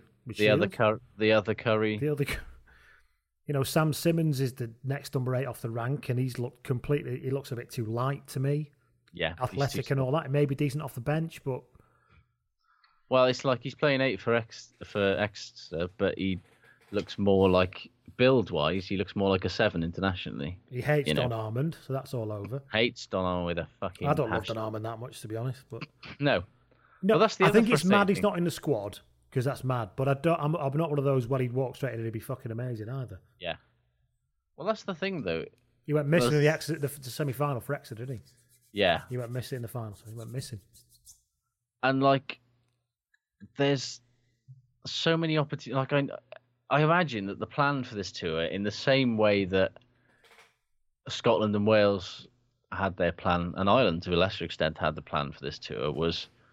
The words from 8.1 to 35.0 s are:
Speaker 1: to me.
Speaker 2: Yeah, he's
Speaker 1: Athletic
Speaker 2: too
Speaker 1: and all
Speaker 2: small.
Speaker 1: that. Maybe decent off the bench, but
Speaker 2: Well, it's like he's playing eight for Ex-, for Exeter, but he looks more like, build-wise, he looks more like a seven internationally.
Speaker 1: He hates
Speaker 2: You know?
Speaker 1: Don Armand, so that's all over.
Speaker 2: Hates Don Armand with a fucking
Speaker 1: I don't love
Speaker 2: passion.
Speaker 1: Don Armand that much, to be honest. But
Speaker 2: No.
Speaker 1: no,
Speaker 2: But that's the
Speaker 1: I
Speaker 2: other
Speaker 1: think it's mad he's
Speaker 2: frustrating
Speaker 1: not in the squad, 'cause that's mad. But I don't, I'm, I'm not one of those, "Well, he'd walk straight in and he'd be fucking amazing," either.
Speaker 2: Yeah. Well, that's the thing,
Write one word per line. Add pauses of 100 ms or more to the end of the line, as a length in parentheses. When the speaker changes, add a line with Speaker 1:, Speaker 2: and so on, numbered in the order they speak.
Speaker 1:
to
me. (420)
Speaker 2:
Yeah,
he's
Speaker 1:
Athletic
Speaker 2:
too
Speaker 1:
and
all
Speaker 2:
small.
Speaker 1:
that.
Maybe
decent
off
the
bench,
but (1500)
Speaker 2:
Well,
it's
like
he's
playing
eight
for
Ex-, (120)
for
Exeter,
but
he (520)
looks
more
like, (280)
build-wise,
he
looks
more
like
a
seven
internationally. (120)
Speaker 1:
He
hates
Speaker 2:
You
know?
Speaker 1:
Don
Armand,
so
that's
all
over. (100)
Speaker 2:
Hates
Don
Armand
with
a (120)
fucking
Speaker 1:
I
don't
love
Speaker 2:
passion.
Speaker 1:
Don
Armand
that
much,
to
be
honest.
But (360)
Speaker 2:
No. (580)
Speaker 1:
no,
Speaker 2:
But
that's
the
Speaker 1:
I
Speaker 2:
other
Speaker 1:
think
it's
mad
he's
Speaker 2:
frustrating
Speaker 1:
not
in
the
squad, (320)
'cause
that's
mad.
But
I
don't,
I'm,
I'm
not
one
of
those,
"Well,
he'd
walk
straight
in
and
he'd
be
fucking
amazing,"
either. (200)
Speaker 2:
Yeah. (1000)
Well,
that's
the
thing,